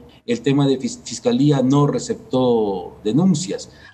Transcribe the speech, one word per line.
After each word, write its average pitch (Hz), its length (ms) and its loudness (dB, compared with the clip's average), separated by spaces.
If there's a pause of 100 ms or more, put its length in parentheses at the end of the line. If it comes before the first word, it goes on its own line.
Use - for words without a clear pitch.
(260)
el 120 140 -2
tema 143 260 0
de 135 120 2
fis-, - 260 -8
fiscalía 127 580 0
no 143 240 4
receptó 117 1160 -2
denuncias, 147 680 0 (240)